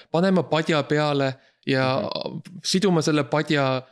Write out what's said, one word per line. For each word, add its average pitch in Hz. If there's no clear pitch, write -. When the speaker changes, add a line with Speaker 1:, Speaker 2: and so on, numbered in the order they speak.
Speaker 1:
panema 180
padja 156
peale 147
ja 131
Speaker 2:
Mhm. -
Speaker 1:
siduma 185
selle 151
padja 139